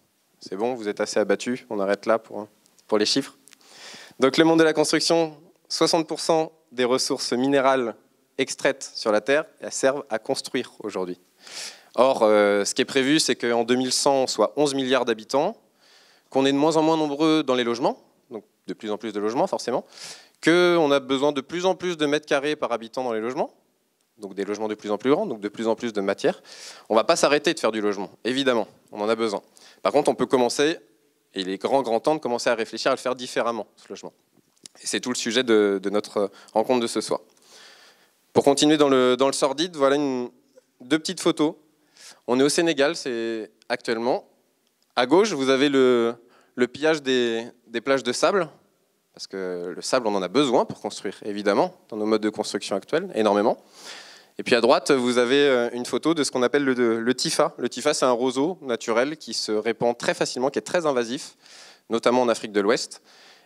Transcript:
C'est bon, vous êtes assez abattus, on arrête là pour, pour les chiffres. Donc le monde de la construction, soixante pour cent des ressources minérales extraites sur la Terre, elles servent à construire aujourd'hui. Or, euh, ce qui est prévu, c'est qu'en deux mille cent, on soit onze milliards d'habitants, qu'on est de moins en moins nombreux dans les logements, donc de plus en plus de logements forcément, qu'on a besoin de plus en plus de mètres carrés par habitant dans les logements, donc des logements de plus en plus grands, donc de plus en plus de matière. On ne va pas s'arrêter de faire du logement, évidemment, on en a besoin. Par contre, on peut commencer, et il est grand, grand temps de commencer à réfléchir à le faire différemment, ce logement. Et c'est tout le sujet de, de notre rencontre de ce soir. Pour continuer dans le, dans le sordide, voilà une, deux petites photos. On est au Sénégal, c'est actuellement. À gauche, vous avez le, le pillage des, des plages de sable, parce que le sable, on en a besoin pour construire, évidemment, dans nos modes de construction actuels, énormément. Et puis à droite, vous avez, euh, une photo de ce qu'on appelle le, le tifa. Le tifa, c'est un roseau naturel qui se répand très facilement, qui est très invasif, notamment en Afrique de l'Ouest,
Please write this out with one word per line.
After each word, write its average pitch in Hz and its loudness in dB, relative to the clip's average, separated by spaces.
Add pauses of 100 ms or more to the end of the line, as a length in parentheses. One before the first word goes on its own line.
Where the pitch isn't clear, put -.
(400)
C'est - -12
bon, 117 -4
vous 110 -8
êtes 101 -4
assez 107 -2
abattus, 101 -2
on 107 -6
arrête 101 -2
là 113 2
pour, 107 -12 (380)
pour 110 0
les 104 2
chiffres. - -2 (840)
Donc 135 4
le 165 6
monde 165 6
de 160 8
la 156 4
construction, 156 0 (320)
soixante 165 0
pour 156 -6
cent 160 0 (180)
des 123 0
ressources 127 0
minérales 131 2 (440)
extraites - -4
sur - -2
la 104 2
Terre, 143 0 (160)
elles 104 -12
servent 135 -2
à 110 -4
construire - -6
aujourd'hui. 92 -8 (760)
Or, 131 4
euh, 104 4
ce - -4
qui - 0
est 123 0
prévu, 139 2
c'est 135 0
qu'en 120 0
deux 120 0
mille 127 0
cent, 139 2
on 123 0
soit - 0
onze 143 0
milliards 131 0
d'habitants, 123 -2 (760)
qu'on 135 2
est 139 4
de 143 2
moins 151 2
en 160 4
moins 160 4
nombreux 156 2
dans 131 0
les 123 0
logements, 127 -2 (280)
donc 110 -14 (220)
de 92 -10
plus 107 -10
en 104 -4
plus 107 -10
de 104 -6
logements 120 0
forcément, 143 -4 (580)
qu'on 170 4
a 139 4
besoin 135 0
de 143 -2
plus 175 -6
en 185 2
plus 175 -6
de 151 0
mètres 147 -2
carrés 147 0
par 120 -6
habitant 113 -6
dans 123 -4
les 110 -4
logements, 131 -6 (640)
donc 98 -14
des 98 -6
logements 104 -6
de 107 -6
plus 104 -8
en 101 -2
plus 123 -2
grands, 190 2
donc 117 -10
de 101 -6
plus 113 -4
en 110 0
plus 120 -8
de 104 -4
matière. 98 -2 (460)
On 107 0
ne - 4
va - 4
pas 165 4
s'arrêter 147 2
de - -10
faire 113 0
du 110 -2
logement, 101 -4 (140)
évidemment, 123 0 (240)
on 107 -10
en 107 0
a 113 2
besoin. 110 -2 (400)
Par 101 0
contre, 143 2
on 123 0
peut 127 -2
commencer, 139 0 (560)
et 98 -4
il 90 -6
est 98 -6
grand, 127 0
grand 113 -2
temps 151 0
de 151 -4
commencer 120 -4
à 123 2
réfléchir 113 -4
à 107 2
le 104 -4
faire 127 -4
différemment, 117 -4 (100)
ce - -20
logement. 92 -16 (680)
Et - -18
c'est 107 -4
tout 127 -6
le 123 -6
sujet 123 -2
de, 104 4
de 95 -6
notre 104 -2 (240)
rencontre 120 2
de 117 0
ce 107 -4
soir. - -6 (1120)
Pour 117 4
continuer 151 4
dans 143 4
le, 127 4
dans 131 2
le 135 0
sordide, 156 -2
voilà 139 4
une, 131 -2 (500)
deux 131 -2
petites 160 -8
photos. 160 0 (720)
On 123 2
est - 4
au 143 4
Sénégal, 160 2
c'est 113 -6 (180)
actuellement. 120 -4 (720)
À 127 2
gauche, 185 4
vous 135 0
avez 135 4
le, 127 4 (400)
le 123 0
pillage 143 -2
des, 120 0 (200)
des 113 -6
plages 135 0
de 120 -2
sable, 170 0 (640)
parce - -18
que 90 -8
le - -12
sable, 127 -2
on 101 0
en 95 -2
a 90 -4
besoin 135 2
pour - -12
construire, - -10
évidemment, 104 0 (160)
dans 110 -8
nos 107 -4
modes 110 2
de 107 0
construction - -6
actuels, 160 -4
énormément. 107 2 (760)
Et - -10
puis - 0
à 117 4
droite, 147 4
vous 123 2
avez, 135 4
euh, 123 2
une 123 -6
photo 147 -2
de 147 -2
ce - -4
qu'on 127 -2
appelle 143 2
le, 120 2
le 120 0
tifa. 160 0
Le - -4
tifa, 147 -2
c'est 143 0
un 127 4
roseau 131 0
naturel 123 -2
qui 113 -12
se - -4
répand 113 -2
très 175 -2
facilement, 135 -2
qui 143 -4
est 208 0
très 175 -2
invasif, 123 -4 (540)
notamment 120 2
en 117 2
Afrique 110 -4
de 101 2
l'Ouest, - -2 (440)